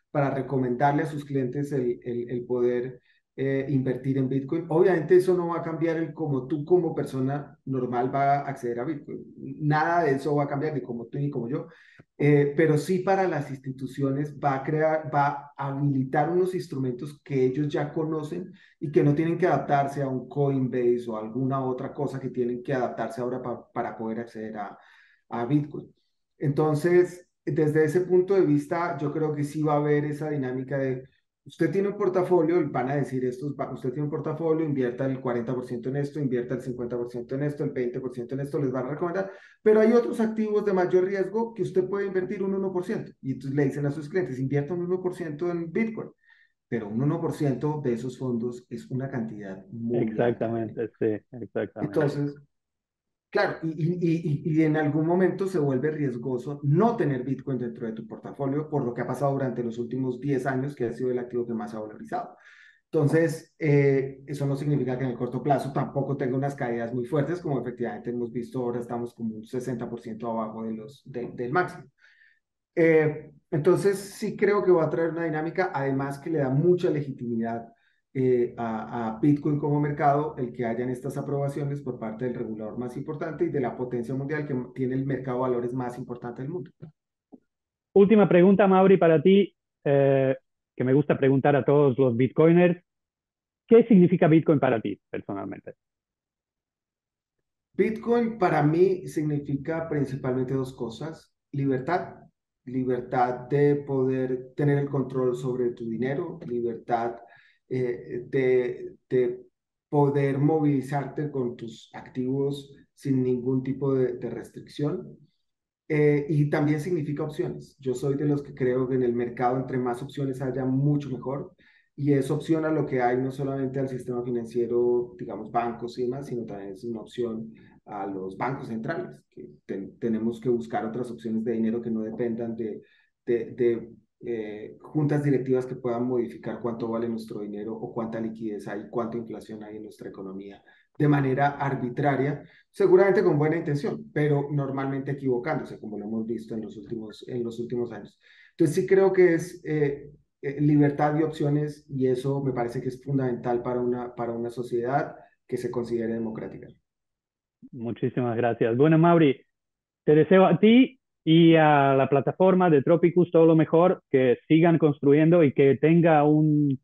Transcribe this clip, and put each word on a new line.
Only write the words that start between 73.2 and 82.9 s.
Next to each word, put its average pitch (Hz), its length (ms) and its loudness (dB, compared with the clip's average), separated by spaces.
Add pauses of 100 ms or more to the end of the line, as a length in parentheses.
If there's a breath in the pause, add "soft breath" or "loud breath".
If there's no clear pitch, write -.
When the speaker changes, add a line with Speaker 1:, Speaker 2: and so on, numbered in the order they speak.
Speaker 1:
entonces, 175 480 2
sí - 380 -8
creo 202 280 2
que 180 80 4
va 160 140 4
a 151 60 0
traer 165 180 0
una 165 160 -4
dinámica, 165 480 -2
además 139 460 -2
que 165 100 -10
le 156 100 0
da 135 100 0
mucha 175 420 4
legitimidad, 117 760 -4 (480)
eh, 123 420 2
a, 113 580 -6
a - 40 -12
Bitcoin 147 380 2
como 147 220 0
mercado, 147 580 0
el 123 140 -6
que 120 140 -4
hayan 120 240 -4
estas 127 280 -8
aprobaciones 139 640 -4
por 123 160 -8
parte 110 280 -8
del 117 100 -4
regulador 107 420 -8
más 123 180 -8